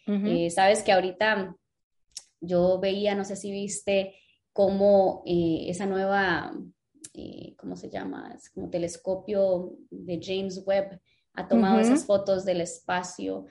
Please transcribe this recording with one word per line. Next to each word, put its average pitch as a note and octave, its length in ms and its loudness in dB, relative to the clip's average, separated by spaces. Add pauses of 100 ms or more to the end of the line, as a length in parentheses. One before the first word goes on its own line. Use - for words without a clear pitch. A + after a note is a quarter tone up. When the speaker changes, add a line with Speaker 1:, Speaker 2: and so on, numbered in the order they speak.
Speaker 1:
Ujú. G3+ 220 0
Speaker 2:
Eh, E3+ 220 2
sabes F#3+ 320 4
que G#3 100 4
ahorita F#3 640 0 (880)
yo F3+ 360 2
veía, G3 360 0
no G3 100 -2
sé G3 120 -8
si G3 140 -10
viste, G3 640 -2 (380)
cómo, G3 720 4
eh, E3+ 440 0
esa G3 180 -4
nueva, F#3+ 680 0 (640)
eh, - 420 -16
¿cómo F2+ 180 -12
se - 140 -14
llama? - 480 -10
Es - 140 -20
como F3+ 180 -10
telescopio F#3 1040 -2 (180)
de F3+ 320 -8
James F#3+ 440 -4
Webb G3 340 -2 (320)
ha F#3 160 -8
tomado A3+ 300 6
Speaker 1:
Ujú. A3 80 4
Speaker 2:
esas C4+ 180 4
fotos G3 400 0
del F3+ 160 0
espacio F3+ 920 -6